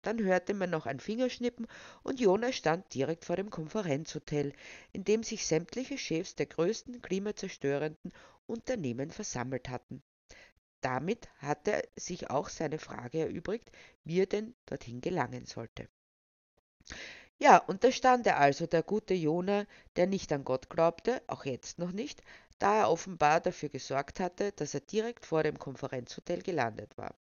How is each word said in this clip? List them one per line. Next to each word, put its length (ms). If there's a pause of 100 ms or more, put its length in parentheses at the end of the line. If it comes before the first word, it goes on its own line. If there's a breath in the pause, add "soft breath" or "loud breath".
Dann 220
hörte 320
man 160
noch 160
ein 140
Fingerschnippen, 640 (360 loud breath)
und 180
Jona 320
stand 420
direkt 320
vor 100
dem 140
Konferenzhotel, 1000 (400 loud breath)
in 120
dem 180
sich 240
sämtliche 520
Chefs 380
der 100
größten 560
klimazerstörenden 1080 (340 loud breath)
Unternehmen 640
versammelt 580
hatten. 340 (800 loud breath)
Damit 560
hatte 440 (140)
sich 320
auch 220
seine 280
Frage 420
erübrigt, 500 (340 loud breath)
wie 160
er 60
denn 280 (120)
dorthin 340
gelangen 460
sollte. 420 (1500 loud breath)
Ja, 180
und 280
da 60
stand 360
er 120
also, 280
der 160
gute 320
Jona, 520 (300 loud breath)
der 100
nicht 260
an 120
Gott 240
glaubte, 580
auch 200
jetzt 320
noch 140
nicht, 300 (360 loud breath)
da 220
er 100
offenbar 500
dafür 300
gesorgt 500
hatte, 320
dass 220
er 60
direkt 440
vor 180
dem 160
Konferenzhotel 840
gelandet 560
war. 160 (200)